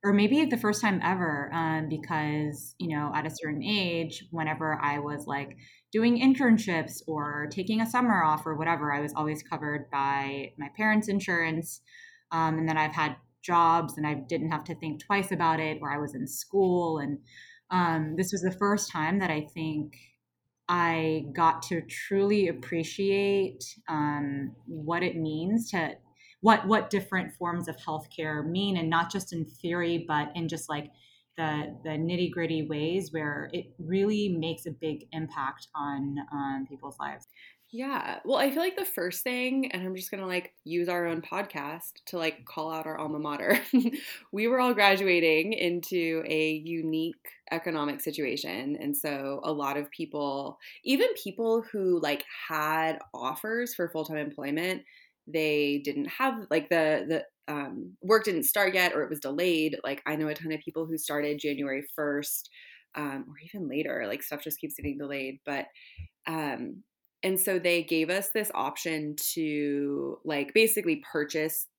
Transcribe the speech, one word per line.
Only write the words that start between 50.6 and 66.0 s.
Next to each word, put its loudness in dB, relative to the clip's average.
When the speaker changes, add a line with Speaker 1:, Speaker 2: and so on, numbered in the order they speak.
Speaker 2:
even 4
people 0
who, 2
like, 0
had 0
offers -4
for -2
full-time -4
employment, -2
they 2
didn't -2
have, -2
like, 2
the, 4
the, -4
um, -8
work 6
didn't 0
start 4
yet, 4
or 2
it -4
was -6
delayed. 2
Like, -4
I 0
know 0
a -2
ton -6
of -4
people -6
who -4
started -2
January -2
first, -2
um, -6
or -18
even -8
later, -2
like, -4
stuff -8
just -8
keeps -10
getting -6
delayed. -6
But, -4